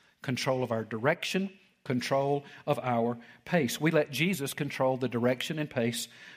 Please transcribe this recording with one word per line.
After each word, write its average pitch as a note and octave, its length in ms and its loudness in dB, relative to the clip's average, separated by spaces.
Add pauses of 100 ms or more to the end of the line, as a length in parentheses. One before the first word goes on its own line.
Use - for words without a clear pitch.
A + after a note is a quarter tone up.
(220)
Control B2+ 420 0
of A#2 80 -2
our A2+ 120 0
direction, A#2+ 680 0 (340)
control C#3 640 0 (200)
of C#3+ 120 2
our A#2+ 400 0 (260)
pace. D#3 340 0
We D#3 120 2
let D3+ 200 4
Jesus C#3 440 0
control C3 420 0
the B2+ 100 0
direction B2 520 0
and D3+ 100 -4
pace A#2 400 -2 (280)